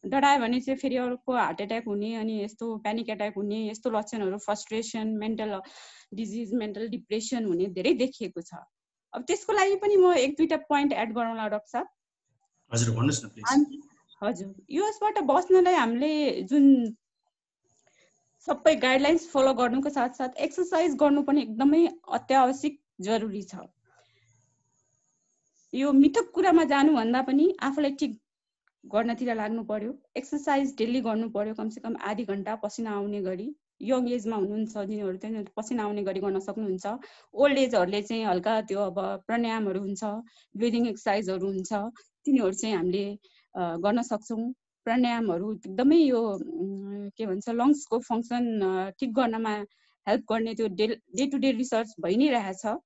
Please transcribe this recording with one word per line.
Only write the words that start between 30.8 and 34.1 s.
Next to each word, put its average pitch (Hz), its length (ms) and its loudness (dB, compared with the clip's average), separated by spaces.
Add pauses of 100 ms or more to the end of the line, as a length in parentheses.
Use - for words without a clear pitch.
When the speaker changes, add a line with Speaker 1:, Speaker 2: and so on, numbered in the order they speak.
Speaker 1:
गर्नु 220 300 -2
पर्यो, 214 240 -4
कमसेकम 220 460 -8
आधी 208 240 -6
घन्टा 196 320 -6
पसिना 220 340 -8
आउने 202 320 -4
गरी। 185 320 -6 (280)
young 247 260 0
एजमा 226 280 -4